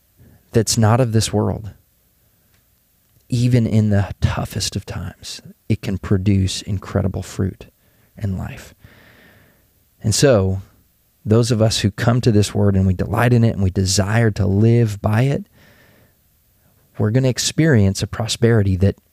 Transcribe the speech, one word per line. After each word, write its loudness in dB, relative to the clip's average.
that's 0
not 4
of 0
this 0
world. -2
Even 2
in 2
the 0
toughest -4
of -10
times, -14
it -2
can -4
produce 0
incredible -4
fruit -8
and -6
life. -12
And -14
so, 2
those 2
of 0
us 0
who 0
come 0
to 0
this 2
word 2
and 2
we 2
delight 0
in 4
it 2
and -4
we 0
desire 0
to -2
live 2
by 0
it, -4
we're 0
gonna 2
experience 2
a -4
prosperity 0
that, 2